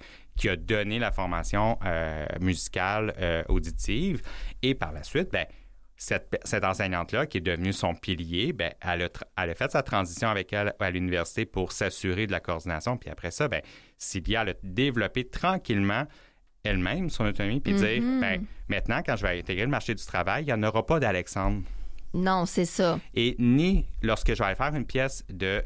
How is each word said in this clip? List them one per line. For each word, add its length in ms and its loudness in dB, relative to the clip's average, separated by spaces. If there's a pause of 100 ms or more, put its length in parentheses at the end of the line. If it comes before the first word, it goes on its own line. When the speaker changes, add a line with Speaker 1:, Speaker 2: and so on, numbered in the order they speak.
(360)
Speaker 1:
qui 140 2
a 60 2
donné 440 0
la 120 0
formation, 760 0
euh, 400 -2 (160)
musicale, 760 0
euh, 280 2
auditive. 760 0 (420)
Et 120 2
par 160 -4
la 120 -8
suite, 280 -2
ben, 140 0 (540)
cette 300 -4
pe-, 140 -2
cette 200 0
enseignante-là, 600 0
qui 140 -4
est 20 -8
devenue 320 0
son 220 0
pilier, 580 -2
ben, 180 -4 (100)
elle 200 -2
a 80 -2
tra-, 140 -12 (120)
elle 140 0
a 60 -4
fait 160 -2
sa 100 2
transition 480 0
avec 240 -2
elle 260 0
à 120 0
l'université 560 0
pour 240 -2
s'assurer 560 0
de 40 -2
la 80 0
coordination. 580 -4
Puis 120 -12
après 220 -8
ça, 160 0
ben, 160 -2 (340)
Cilia, 460 -2
elle 60 -2
a 120 -2
développé 680 0
tranquillement 800 0 (580)
elle-même 460 0
son 160 0
autonomie, 360 2
puis 120 2
dire, 280 2
Speaker 2:
Mhm. 200 2
Speaker 1:
ben, 240 0 (220)
maintenant, 360 0
quand 120 0
je 100 -4
vais 140 0
intégrer 260 -2
le 60 0
marché 240 0
du 100 -4
travail, 380 0
il 40 -4
n'y 60 2
en 80 2
aura 240 2
pas 140 4
d'Alexandre. 640 2 (500)
Speaker 2:
Non, 320 2
c'est 200 2
ça. 340 2 (160)
Speaker 1:
Et 240 2
ni 480 6 (160)
lorsque 260 4
je 100 2
vais 60 4
aller 100 2
faire 200 0
une 100 -2
pièce 440 0
de, 360 0